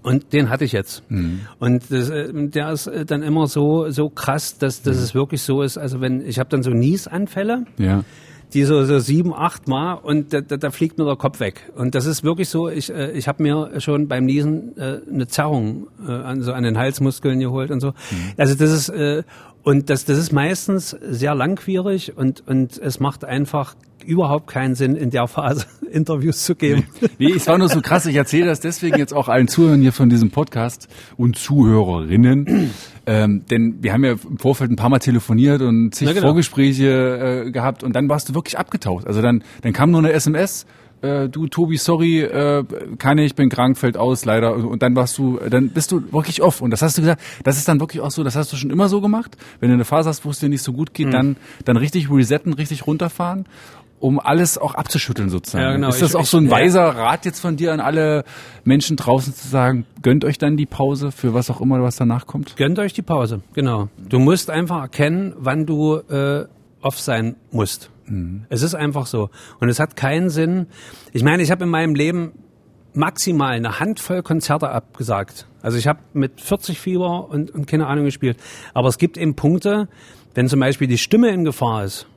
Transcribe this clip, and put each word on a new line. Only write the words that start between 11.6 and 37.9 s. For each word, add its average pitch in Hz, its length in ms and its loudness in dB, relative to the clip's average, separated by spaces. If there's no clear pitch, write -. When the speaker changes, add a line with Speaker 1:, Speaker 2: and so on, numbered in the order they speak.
Speaker 1:
Und 123 180 -2
das 135 140 0
ist 156 160 -4
wirklich 165 260 -2
so, 165 180 -4
ich, 160 240 -8
äh, 147 200 -6
ich 139 160 -6
hab 143 120 -4
mir 151 400 0
schon 147 280 -2
beim 127 180 0
Niesen, 147 500 -2
äh, 135 320 -8
eine 127 200 -4
Zerrung, 139 580 -4
äh, 131 80 -10
an, 127 300 -8
so 120 100 -4
an 127 120 -4
den 113 160 0
Halsmuskeln 135 600 -2
geholt 131 300 -4
und 139 100 -2
so. 139 100 -2
Speaker 2:
Mhm. 135 40 -6
Speaker 1:
Also 139 180 4
das 156 160 4
ist, 151 180 0
äh, 147 320 -2
und 143 300 2
das, 135 140 0
das 143 120 2
ist 165 140 -2
meistens 175 680 -2
sehr 139 240 -2
langwierig 185 840 -2
und, 131 300 -2
und 131 320 0
es 131 200 -6
macht 143 240 -2
einfach 139 520 -4
überhaupt 156 440 0
keinen 131 260 -2
Sinn, 131 220 0
in 139 160 -2
der 120 160 0
Phase 143 400 -4
<laughs> - 140 -12
Interviews 151 520 0
zu 175 120 0
geben. 143 300 2
Speaker 2:
Nee. 233 100 2
Nee, 151 160 4
es 151 100 -2
war 175 140 4
nur 185 100 4
so 160 120 2
krass, 165 260 0
ich 143 80 0
erzähle 151 320 2
das 156 120 0
deswegen 165 380 -2
jetzt 143 160 -2
auch 139 160 0
allen 123 180 4
Zuhörern 160 320 6
hier 131 140 6
von 127 160 6
diesem 113 220 6
Podcast 117 560 -4
und 120 200 2
Zuhörerinnen, 110 1300 4
<clears throat> - 180 -20
ähm, 107 460 2
denn 113 320 2
wir 101 100 0
haben 131 100 2
ja 127 100 2
im 113 260 -8
Vorfeld 131 320 0
ein 110 40 2
paar 110 140 0
Mal 135 80 4
telefoniert 123 640 2
und 117 320 2
zig 139 140 0
Speaker 1:
Na 156 60 2
genau. 190 160 2
Speaker 2:
Vorgespräche, 131 1160 2
äh, 127 60 -6
gehabt 123 320 -4
und 123 120 -2